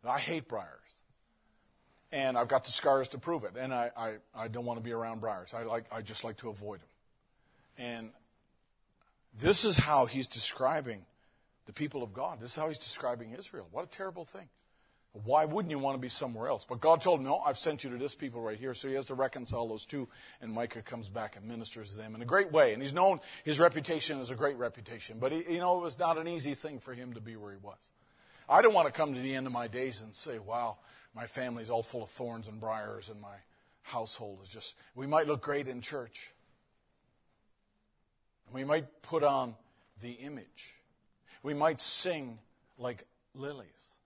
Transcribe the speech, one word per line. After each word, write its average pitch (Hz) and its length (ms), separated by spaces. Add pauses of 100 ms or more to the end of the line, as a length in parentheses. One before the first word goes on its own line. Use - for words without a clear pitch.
I 123 140
hate 160 280
briars. 95 220 (1400)
And 131 260
I've 120 100
got - 160
the - 80
scars 135 380
to - 80
prove 156 260
it. 95 160
And 131 140
I, 120 240
I, 113 160 (200)
I 113 140
don't 120 180
want 117 140
to 110 40
be 117 100
around 113 260
briars. 101 340
I 117 100
like, 113 280
I 113 100
just 107 220
like 113 140
to 117 120
avoid 104 300
'em. - 1040
And 113 260 (1300)
this 170 280
is 196 100
how 139 300
he's 127 220
describing 127 760 (600)
the 104 80
people 143 300
of 107 100
God. 147 260
This 123 120
is - 40
how 156 140
he's 147 80
describing 120 600
Israel. 165 340
What 151 140
a 175 40
terrible 180 340
thing! - 240 (760)
Why 143 220
wouldn't 160 260
you 143 80
want 135 160
to 131 40
be 127 100
somewhere 120 380
else? 127 200
But 123 120
God 160 220
told 175 180
him, 135 60
"No, 147 140
I've 139 180
sent 151 260
you 139 60
to 123 80
this 139 160
people 120 280
right 107 160
here." 127 160
So 135 140
he 131 60
has 127 140
to 135 80
reconcile 123 520
those 110 180
two, 139 220 (340)
and 113 120
Micah 117 280
comes 113 280
back 107 260
and 101 120
ministers 110 440
to 104 60
them 110 180
in 113 60
a 120 40
great 180 260
way. 143 220
And 120 80
he's 139 120
known, 185 260 (240)
his 151 160
reputation 156 600
is 123 120
a 131 40
great 143 220
reputation. 113 640
But, 131 120
he, 165 220
you 170 60
know, 180 200
it - 20
was 151 160
not 165 200
an 160 100
easy 147 260
thing 143 260
for 131 140
him 123 200
to 110 80
be 113 140
where 104 160
he 98 60
was. 98 200 (720)
I 175 120
don't 233 120
want 170 140
to 127 60
come 151 200
to 127 60
the 135 160
end 131 120
of 123 60
my 120 140
days 117 360
and 110 100
say, 123 260
"Wow, 110 380 (380)
my 117 100
family's 117 440
all 117 140
full 117 200
of 101 60
thorns 117 380
and 107 120
briars, 110 500
and 107 100
my 101 160 (460)
household 110 600
is 92 60
just," 104 260 (200)
we 135 120
might 151 200
look 147 140
great 143 260
in 123 140
church. 123 500 (2250)
We 131 100
might 147 380
put 156 220
on 131 320 (440)
the 120 120
image. 123 640 (680)
We 147 100
might 147 280
sing 139 580 (380)
like 120 280 (280)
lilies. 135 720